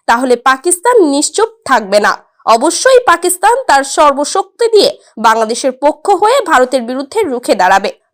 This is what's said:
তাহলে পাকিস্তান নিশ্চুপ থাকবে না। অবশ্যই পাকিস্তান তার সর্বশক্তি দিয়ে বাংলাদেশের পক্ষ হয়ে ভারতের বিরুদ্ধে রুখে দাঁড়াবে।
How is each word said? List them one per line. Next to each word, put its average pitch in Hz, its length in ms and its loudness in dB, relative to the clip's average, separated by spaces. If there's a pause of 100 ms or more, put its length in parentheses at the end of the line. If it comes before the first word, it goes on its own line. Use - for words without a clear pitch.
তাহলে 247 300 0
পাকিস্তান 339 600 -2 (200)
নিশ্চুপ 392 340 -2 (160)
থাকবে 208 340 0
না। 202 140 0 (320)
অবশ্যই 330 540 2 (120)
পাকিস্তান 359 440 0 (120)
তার 277 160 2
সর্বশক্তি 294 840 -2
দিয়ে 427 240 2 (360)
বাংলাদেশের 226 540 -2
পক্ষ 294 280 -2
হয়ে 415 320 2
ভারতের 262 400 0
বিরুদ্ধে 262 400 -8
রুখে 254 340 -2
দাঁড়াবে। 190 340 0 (240)